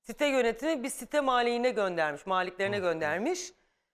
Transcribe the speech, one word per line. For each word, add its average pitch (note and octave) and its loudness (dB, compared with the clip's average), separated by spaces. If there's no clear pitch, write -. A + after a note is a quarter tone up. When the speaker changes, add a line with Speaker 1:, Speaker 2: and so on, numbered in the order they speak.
Speaker 1:
Site C4 -4
yönetimi C4 0
bir C4+ -4
site D4 -2
maliğine A#3+ 2
göndermiş, E3+ 0
maliklerine F#3+ 0
Speaker 2:
Hı. F#3 -2
Speaker 1:
göndermiş. F3 -2